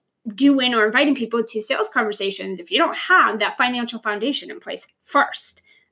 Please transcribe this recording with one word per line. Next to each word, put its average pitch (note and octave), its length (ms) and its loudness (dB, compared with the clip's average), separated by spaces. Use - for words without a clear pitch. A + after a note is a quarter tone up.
doing C4 380 4
or A3 140 4
inviting C4+ 280 4
people A3+ 300 -2
to A3 160 -6
sales C4+ 300 -2
conversations G3 680 -2
if F3 120 -14
you G#3 80 2
don't D#4+ 180 2
have B3 440 2
that G3+ 180 -2
financial A#3+ 400 -2
foundation G#3+ 520 -4
in - 100 -14
place - 260 -12
first, - 580 -2